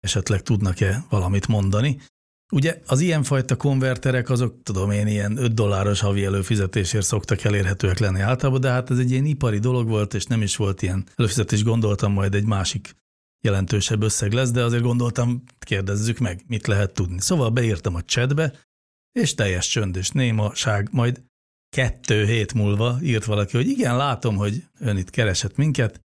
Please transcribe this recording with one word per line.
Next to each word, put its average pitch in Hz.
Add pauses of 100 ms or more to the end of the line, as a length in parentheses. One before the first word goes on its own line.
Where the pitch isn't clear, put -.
esetleg 101
tudnak-e 98
valamit 98
mondani. 107 (520)
Ugye 160
az 135
ilyenfajta 143
konverterek, 131
azok, 120
tudom 98
én, 104
ilyen 104
öt 120
dolláros 101
havi 101
előfizetésért 98
szoktak -
elérhetőek 98
lenni 95
általában, 127
de 131
hát 123
ez 123
egy 127
ilyen 131
ipari 131
dolog 120
volt, 104
és 98
nem 113
is 98
volt 98
ilyen 95 (100)
előfizetés. 107
Gondoltam, 110
majd 98
egy 101
másik 101 (500)
jelentősebb 101
összeg 104
lesz, 127
de 120
azért 117
gondoltam, 120 (160)
kérdezzük 101
meg, 95
mit 113
lehet 101
tudni. 90
Szóval 135
beírtam 110
a 85
chatbe, 139 (680)
és 202
teljes 92
csönd 98
és 92
némaság, 107
majd 123 (540)
kettő 113
hét 107
múlva 110
írt 117
valaki, 104
hogy 131
igen, 247
látom, 127
hogy 104 (160)
ön 107
itt 92
keresett 104
minket. 135